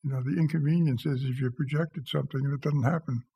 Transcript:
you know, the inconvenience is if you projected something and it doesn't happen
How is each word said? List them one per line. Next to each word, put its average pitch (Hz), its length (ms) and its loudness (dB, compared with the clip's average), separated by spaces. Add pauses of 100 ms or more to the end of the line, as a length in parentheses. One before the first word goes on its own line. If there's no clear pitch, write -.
you 139 80 -4
know, 131 140 -2
the 156 140 0
inconvenience 156 680 2
is 135 180 0
if 131 160 -2
you 127 120 0
projected 147 560 -2
something 139 360 -2
and 139 100 0
it 135 60 -6
doesn't 147 220 2
happen 135 400 0 (140)